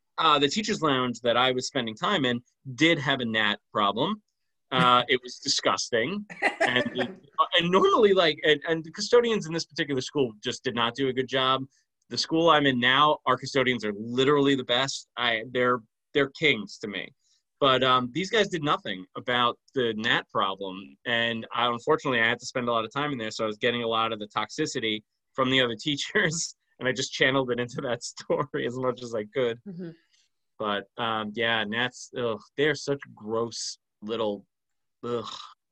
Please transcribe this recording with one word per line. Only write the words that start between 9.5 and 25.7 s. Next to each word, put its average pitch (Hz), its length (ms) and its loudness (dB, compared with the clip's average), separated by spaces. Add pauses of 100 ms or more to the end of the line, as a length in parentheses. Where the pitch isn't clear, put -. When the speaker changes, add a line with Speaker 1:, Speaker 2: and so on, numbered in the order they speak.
Speaker 1:
this 160 120 -2
particular 139 360 -2
school 127 300 0 (120)
just 123 200 -6
did 117 120 -2
not 117 200 0
do 135 140 0
a 127 40 0
good 127 140 -2
job. 131 360 2 (460)
The 120 80 -10
school 160 320 2
I'm 147 160 6
in 127 140 4
now, 139 460 4
our 127 120 4
custodians 127 480 0
are 107 120 -2
literally 135 580 2
the 123 80 -2
best. 127 440 -2 (100)
I, 117 340 -2
they're, 123 280 0 (340)
they're 139 160 2 (100)
kings 117 400 0
to 110 80 -10
me. 98 260 -10 (460)
But, 131 240 4
um, 127 300 4
these 185 160 -4
guys 214 180 2
did 165 160 -6
nothing 120 420 -4 (120)
about 120 400 0 (180)
the 117 220 0
gnat 120 320 0
problem. 98 640 -4 (100)
And 117 480 -2
I, 120 140 0
unfortunately, 123 540 0
I 113 60 2
had 120 120 0
to 120 60 -16
spend 123 240 -4
a - 20 2
lot 113 140 0
of 110 80 -12
time 143 180 -4
in 131 60 -6
there. 110 140 -6
So - 120 -6
I 110 40 0
was 107 100 -4
getting 120 260 0
a 113 40 -2
lot 113 260 0
of 107 60 -6
the 104 80 -10
toxicity 113 720 -4 (320)
from 131 180 0
the 131 100 4
other 120 140 0